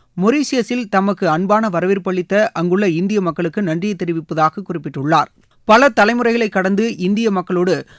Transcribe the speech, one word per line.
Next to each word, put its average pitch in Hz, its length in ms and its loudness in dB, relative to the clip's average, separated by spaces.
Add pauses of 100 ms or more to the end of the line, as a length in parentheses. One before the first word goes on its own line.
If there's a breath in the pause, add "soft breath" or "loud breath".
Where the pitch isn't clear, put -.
(180 soft breath)
மொரீசியஸில் 247 720 0
தமக்கு 196 400 0
அன்பான 196 400 0
வரவேற்பு 185 420 -2
அளித்த 185 420 0
அங்குள்ள 180 360 0
இந்திய 190 320 0
மக்களுக்கு 170 400 -4
நன்றியை 185 340 -2
தெரிவிப்பதாக 165 720 -2
குறிப்பிட்டுள்ளார். 147 640 -2 (380)
பல 247 220 6
தலைமுறைகளை 233 600 2
கடந்து 196 480 0
இந்திய 208 340 0
மக்களோடு 180 440 0 (240 soft breath)